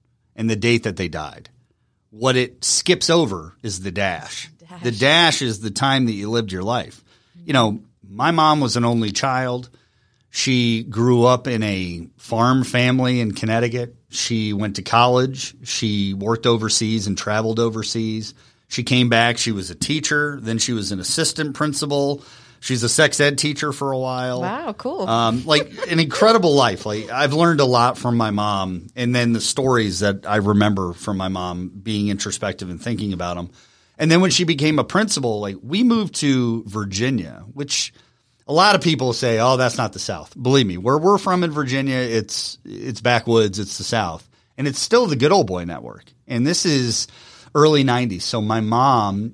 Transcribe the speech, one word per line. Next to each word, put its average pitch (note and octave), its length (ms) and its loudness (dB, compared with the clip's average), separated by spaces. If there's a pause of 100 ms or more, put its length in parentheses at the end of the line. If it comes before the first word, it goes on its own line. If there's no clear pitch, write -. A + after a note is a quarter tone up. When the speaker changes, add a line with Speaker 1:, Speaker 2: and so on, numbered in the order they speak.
(360)
Speaker 1:
and A2 120 -2
the A2 60 -2
date A#2 300 2
that G2+ 100 -4
they E2+ 140 -6
died. D2+ 420 -12 (600)
What B2 260 0
it - 280 -2
skips - 460 0
over G2 540 0
is F#2 160 -8
the F#2+ 100 -8
dash. F2+ 580 -6 (120)
Speaker 2:
Dash. - 240 -20
Speaker 1:
The A#2+ 80 -2
dash C#3+ 500 4
is A2+ 160 -2
the G#2 140 -8
time C3+ 340 2
that A2+ 60 0
you G2+ 180 -6
lived A2+ 220 -2
your F#2 100 -4
life. G#2 400 -6 (420)
You D#3+ 80 -6
know, A2+ 280 2 (280)
my A#2+ 220 -2
mom D#3 300 4
was B2 160 0
an A#2+ 80 2
only A#2 260 0
child. B2+ 580 -4 (600)
She A#2+ 540 0
grew A#2+ 400 4
up B2+ 240 4
in A2+ 160 -2
a F2+ 420 -4 (120)
farm B2 440 2
family B2+ 580 0
in A2 120 -2
Connecticut. A#2+ 640 -2 (140)
She A2 420 -2
went G2+ 240 -4
to G2 60 -8
college. B2+ 840 2
She G#2 500 -2
worked A2+ 320 -2
overseas A2 600 0
and F#2+ 100 -2
traveled A2 400 -2
overseas. A2 720 -4 (360)
She - 160 -4
came B2 240 4
back. A#2 300 4
She - 120 -2
was F#2+ 200 -6
a F2 40 -12
teacher. D3 680 -2
Then A2+ 180 -2
she A#2+ 140 -2
was G#2 200 -4
an G2 80 -4
assistant D#3 560 -4
principal. C#3+ 640 -2 (400)
She's B2 200 -2
a A#2 80 0
sex - 300 4
ed C#3+ 180 2
teacher D3 340 -2
for C#3 180 -4
a C3 80 -2
while. B2+ 440 -4
Speaker 2:
Wow, G#3+ 320 -6
cool. - 340 -6
Speaker 1:
Um, A#2 380 0
like, D3+ 260 2 (180)
an E3 80 0
incredible F3 560 4
life. A#2+ 300 2
Like, G#2+ 260 -6
I've C3+ 220 0
learned E3 280 4
a C#3+ 40 4
lot B2 320 4
from A#2+ 220 0
my A2 140 0
mom, G2 640 -2
and B2 220 -2
then A#2+ 160 2
the A2+ 80 0
stories A2+ 600 0
that G2 260 0
I G#2 100 0
remember G2+ 560 2
from G2 240 -6
my F#2 120 -4
mom, F2+ 400 -6
being G#2 400 -4
introspective G2 600 -6
and F2 100 -10
thinking G#2 360 -4
about F2 240 -6
'em. F2 100 -10 (480)
And D#3 140 0
then E3+ 100 6
when F#3 100 2
she F3 140 0
became D#3 340 0
a A#2+ 60 2
principal, C#3 560 -2
like, G2 220 -6
we E3+ 200 -2
moved A3+ 340 2
to B2 500 0
Virginia, G2+ 800 -4 (100)
which - 400 -6 (520)
a C#3 60 -4
lot G3 220 6
of F3 80 0
people B2+ 320 0
say, A#2 260 0
"Oh, B2+ 160 4
that's B2+ 220 0
not A2+ 160 -4
the - 40 -14
South." - 420 -10
Believe B2+ 260 4
me, F2+ 100 -4
where A#2 220 0
we're F#3+ 180 4
from F#3 260 0
in E3 100 -2
Virginia, C3+ 440 -2
it's, A2+ 720 -4
it's G#2 340 -10
backwoods, A2+ 580 2
it's G#2 200 -8
the F#2+ 60 -8
South. F2+ 440 -4 (300)
And C#3 100 -2
it's B2+ 100 -6
still A#3+ 280 2
the D3+ 100 0
good C#3+ 160 4
old F3+ 140 4
boy F2+ 180 -6
network. A#1 400 -12 (240)
And B2+ 180 0
this F3 200 0
is B2+ 400 0 (460)
early D3+ 300 6
nineties. A#2+ 420 0
So A2+ 160 -2
my A2 200 0
mom A2 720 2